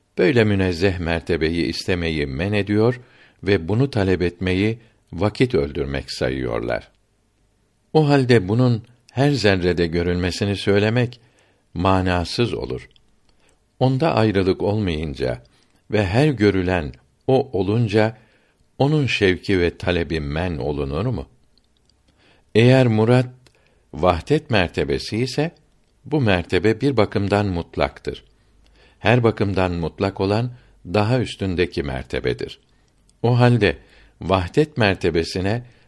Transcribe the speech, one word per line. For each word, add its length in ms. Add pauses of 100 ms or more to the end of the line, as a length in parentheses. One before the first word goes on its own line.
(180)
böyle 260
münezzeh 540
mertebeyi 680
istemeyi 600
men 260
ediyor 480 (420)
ve 260
bunu 220
talep 320
etmeyi 560 (340)
vakit 420
öldürmek 580
sayıyorlar. 760 (1040)
O 160
halde 400
bunun 360 (280)
her 180
zerrede 560
görülmesini 720
söylemek 640 (540)
manasız 800
olur. 340 (920)
Onda 340
ayrılık 480
olmayınca 800 (480)
ve 160
her 220
görülen 640 (340)
o 260
olunca, 640 (600)
onun 280
şevki 540
ve 160
talebi 440
men 360
olunur 500
mu? 220 (1300)
Eğer 320
murat 400 (680)
vahdet 580
mertebesi 680
ise, 340 (540)
bu 160
mertebe 600
bir 160
bakımdan 500
mutlaktır. 800 (760)
Her 240
bakımdan 500
mutlak 480
olan 300 (360)
daha 340
üstündeki 600
mertebedir. 760 (640)
O 160
halde 380 (440)
vahdet 560
mertebesine 840 (260)